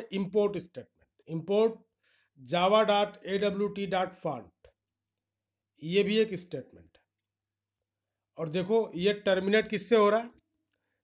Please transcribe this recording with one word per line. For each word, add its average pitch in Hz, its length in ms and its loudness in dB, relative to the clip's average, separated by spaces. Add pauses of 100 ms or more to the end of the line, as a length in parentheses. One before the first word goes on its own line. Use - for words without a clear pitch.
(120)
इंपोर्ट 196 460 -2
स्टेटमेंट, - 720 -18
इंपोर्ट 202 460 0 (680)
java 175 460 2
dot 202 420 0
A 190 160 -2
W 202 240 -2 (100)
T 196 100 -4
dot 185 280 -4
font, - 540 -10 (1120)
ये 180 200 0
भी 208 140 0
एक 220 160 0
स्टेटमेंट 123 600 -12
है। - 80 -20 (1300)
और 160 120 -8
देखो, 190 460 -2
ये 190 180 0
टर्मिनेट 196 560 2
किससे 214 260 0
हो 208 140 8
रहा 214 100 2
है, 233 120 -10 (720)